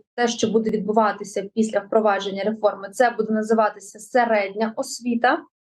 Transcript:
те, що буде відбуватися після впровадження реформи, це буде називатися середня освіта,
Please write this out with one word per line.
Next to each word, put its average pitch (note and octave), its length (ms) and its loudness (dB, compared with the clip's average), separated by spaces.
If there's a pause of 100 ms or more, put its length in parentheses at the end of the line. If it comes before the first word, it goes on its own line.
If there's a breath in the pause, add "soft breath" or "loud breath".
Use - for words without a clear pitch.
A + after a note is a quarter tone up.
(160)
те, A#3+ 120 2
що A3+ 200 0
буде A3 220 2
відбуватися G3+ 840 0
після A3 240 0
впровадження G3 640 0
реформи, G#3 480 -2
це B3 180 2
буде A3 240 -2
називатися A3 640 0
середня A3 760 0
освіта, B3 640 -2 (380)